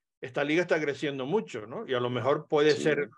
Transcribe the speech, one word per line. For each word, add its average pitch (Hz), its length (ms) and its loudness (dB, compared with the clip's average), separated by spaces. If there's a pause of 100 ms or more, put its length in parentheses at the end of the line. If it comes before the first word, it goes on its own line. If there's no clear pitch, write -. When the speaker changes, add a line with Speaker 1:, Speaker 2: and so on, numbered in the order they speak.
(200)
Speaker 1:
esta 135 220 -4
liga 151 200 2
está 175 180 2
creciendo 139 460 -4
mucho, 147 400 -4
¿no? 160 200 -12
Y 131 80 -2
a 123 60 0
lo 123 80 0
mejor 131 400 0
puede 151 220 4
Speaker 2:
Sí. - 120 2
Speaker 1:
ser 147 360 0